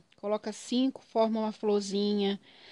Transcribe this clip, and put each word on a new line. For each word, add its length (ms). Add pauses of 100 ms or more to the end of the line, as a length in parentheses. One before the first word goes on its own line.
(180)
coloca 360
cinco, 480
forma 380
uma 120
florzinha. 880 (320)